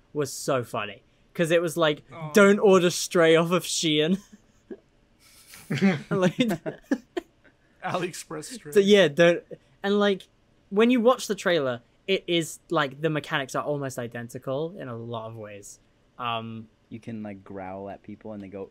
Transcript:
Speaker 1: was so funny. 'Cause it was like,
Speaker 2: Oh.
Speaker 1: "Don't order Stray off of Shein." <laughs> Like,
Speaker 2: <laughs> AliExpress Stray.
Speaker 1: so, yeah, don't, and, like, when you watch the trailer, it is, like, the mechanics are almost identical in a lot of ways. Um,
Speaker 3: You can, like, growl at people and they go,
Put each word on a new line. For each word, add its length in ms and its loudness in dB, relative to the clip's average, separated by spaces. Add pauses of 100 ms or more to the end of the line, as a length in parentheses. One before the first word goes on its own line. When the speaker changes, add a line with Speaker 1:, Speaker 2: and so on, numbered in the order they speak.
(140)
Speaker 1:
was 180 -4
so 320 -4
funny. 380 -10 (320)
'Cause 160 0
it 120 4
was 160 -4
like, 260 0 (100)
Speaker 2:
Oh. 200 -12
Speaker 1:
"Don't 260 8
order 300 6
Stray 480 4
off 140 2
of 120 0
Shein." 600 0
<laughs> 60 -20 (1800)
Like, 260 0
Speaker 2:
<laughs> 1500 -8
AliExpress 600 -8
Stray. 280 -16
Speaker 1:
so, 60 6
yeah, 280 8
don't, 340 4 (420)
and, 160 2
like, 280 0 (420)
when 220 4
you 80 2
watch 280 2
the 80 -4
trailer, 460 0 (260)
it 200 -2
is, 320 -2 (100)
like, 320 -2
the 80 0
mechanics 460 -4
are 80 -4
almost 340 -6
identical 800 -8
in 100 -12
a 100 -10
lot 320 -10
of 60 -16
ways. 440 -18 (400)
Um, 480 -6 (220)
Speaker 3:
You 100 -14
can, 240 -12
like, 200 -12
growl 460 -12
at 140 -16
people 300 -16
and 100 -12
they 60 -16
go, 220 -12